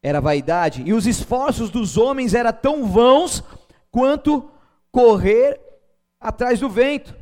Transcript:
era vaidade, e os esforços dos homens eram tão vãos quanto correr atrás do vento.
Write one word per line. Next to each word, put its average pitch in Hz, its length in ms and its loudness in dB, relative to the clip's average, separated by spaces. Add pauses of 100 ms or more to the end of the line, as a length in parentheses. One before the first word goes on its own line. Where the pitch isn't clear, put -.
era 143 160 -2
vaidade, 147 680 -2
e 202 80 0
os 214 120 0
esforços 247 600 -4
dos 208 300 -4
homens 254 340 0
eram 233 220 0
tão 269 320 -4
vãos 254 580 2 (460)
quanto 277 580 -2 (420)
correr 226 720 4 (580)
atrás 233 400 -4
do 254 120 -4
vento. 269 520 -2